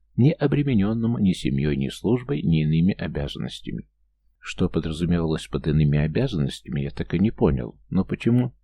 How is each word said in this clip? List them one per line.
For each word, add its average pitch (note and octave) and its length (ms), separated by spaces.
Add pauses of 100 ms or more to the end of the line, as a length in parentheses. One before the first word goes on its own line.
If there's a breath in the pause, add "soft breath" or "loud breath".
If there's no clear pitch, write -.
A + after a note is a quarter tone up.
(140)
не C3 180
обремененному A#2 840
ни F#2+ 140
семьей, C#2 440
ни C2+ 120
службой, B2 540
ни D#2+ 200
иными D#2+ 320
обязанностями. - 920 (500)
Что - 300
подразумевалось E2 800
под D2+ 180
иными D2 320
обязанностями, D2 840
я C#2 80
так - 240
и E2+ 40
не G2+ 140
понял, C2 480 (100)
но F#2 140
почему B2 600